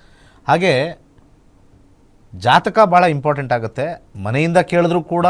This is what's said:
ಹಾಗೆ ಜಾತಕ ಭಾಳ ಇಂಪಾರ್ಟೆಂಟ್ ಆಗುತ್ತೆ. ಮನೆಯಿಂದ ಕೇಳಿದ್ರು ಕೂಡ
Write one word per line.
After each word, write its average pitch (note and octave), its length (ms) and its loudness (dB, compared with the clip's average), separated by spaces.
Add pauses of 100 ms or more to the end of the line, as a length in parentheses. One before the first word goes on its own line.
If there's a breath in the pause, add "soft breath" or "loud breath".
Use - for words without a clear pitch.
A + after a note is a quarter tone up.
(480 soft breath)
ಹಾಗೆ D#3+ 520 0 (1400)
ಜಾತಕ D3 420 0
ಭಾಳ F3+ 240 4
ಇಂಪಾರ್ಟೆಂಟ್ C#3+ 500 -2
ಆಗುತ್ತೆ. B2+ 500 -6 (200)
ಮನೆಯಿಂದ D3+ 340 0
ಕೇಳಿದ್ರು F3 460 0
ಕೂಡ F3 260 -4